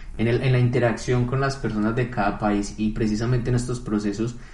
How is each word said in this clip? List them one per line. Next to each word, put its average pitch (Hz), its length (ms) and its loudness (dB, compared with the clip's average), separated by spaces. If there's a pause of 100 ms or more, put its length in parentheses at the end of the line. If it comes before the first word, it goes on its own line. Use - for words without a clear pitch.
(200)
en 113 80 2
el, 120 140 2
en 131 100 2
la 127 80 4
interacción 120 640 2
con 135 140 -2
las 135 160 0
personas 107 400 -2
de 123 160 0
cada 101 260 0
país 104 400 0
y 107 140 0
precisamente 117 580 0
en 123 60 4
estos 120 240 -2
procesos 104 580 -2 (160)